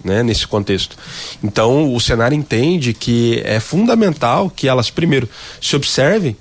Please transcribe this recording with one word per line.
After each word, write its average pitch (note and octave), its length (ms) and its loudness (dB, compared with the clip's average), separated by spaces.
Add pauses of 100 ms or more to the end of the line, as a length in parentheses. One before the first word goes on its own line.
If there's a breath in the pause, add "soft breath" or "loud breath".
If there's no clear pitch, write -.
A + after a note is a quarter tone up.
né, G2 200 0
nesse A2+ 240 0
contexto. G2+ 500 -2 (460 loud breath)
Então, B2 520 2
o A#2+ 60 -2
Senar A#2+ 320 0
entende C#3 640 0
que A#2 500 0
é G#2+ 160 0
fundamental F3+ 880 2
que - 180 -4
elas, B2+ 220 2
primeiro, C3 400 0 (320 loud breath)
se - 160 -2
observem, C#3+ 640 0